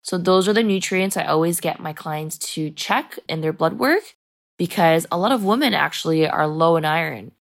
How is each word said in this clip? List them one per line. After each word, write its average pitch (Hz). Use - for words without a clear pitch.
So -
those 185
are 214
the 226
nutrients 190
I 180
always 165
get -
my 156
clients 156
to 156
check -
in 160
their 156
blood 165
work, 330
because 165
a 175
lot 208
of 220
women 233
actually 160
are -
low 165
in 156
iron. 151